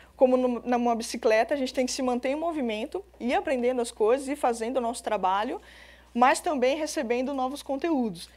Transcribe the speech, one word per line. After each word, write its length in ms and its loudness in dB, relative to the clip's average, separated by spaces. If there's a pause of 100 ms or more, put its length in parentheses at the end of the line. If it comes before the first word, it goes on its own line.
(160)
como 200 6
num-, 280 0
numa 300 2
bicicleta, 580 2
a 40 2
gente 180 -4
tem 100 2
que 80 -4
se 100 -4
manter 280 0
em 60 -2
movimento, 680 -4 (140)
ir 160 -2
aprendendo 480 0
as 80 -6
coisas, 380 2
ir 80 -4
fazendo 420 -2
o 20 0
nosso 220 -4
trabalho, 580 -2 (540)
mas 260 4
também 360 0
recebendo 580 -2
novos 280 -4
conteúdos. 760 -2